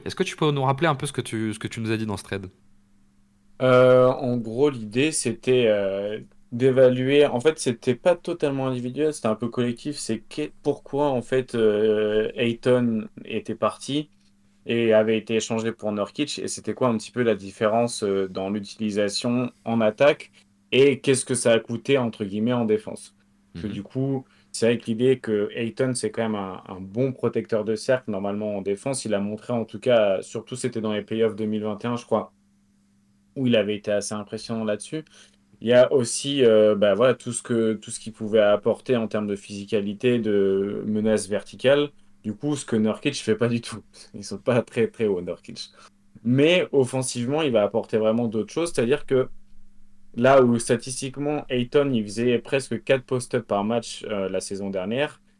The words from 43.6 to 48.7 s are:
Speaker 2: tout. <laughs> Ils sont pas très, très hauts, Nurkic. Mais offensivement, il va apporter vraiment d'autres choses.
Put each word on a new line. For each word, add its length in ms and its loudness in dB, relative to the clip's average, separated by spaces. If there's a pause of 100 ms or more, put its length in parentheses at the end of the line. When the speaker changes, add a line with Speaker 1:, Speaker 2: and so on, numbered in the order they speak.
Speaker 2:
tout. 220 -12 (100)
<laughs> 220 -20
Ils 100 -14
sont 140 -10
pas 240 2
très, 260 0
très 180 -2
hauts, 160 0
Nurkic. 480 -12 (540)
Mais 480 4
offensivement, 720 0
il 100 0
va 100 4
apporter 340 -2
vraiment 320 0
d'autres 240 -4
choses. 200 -4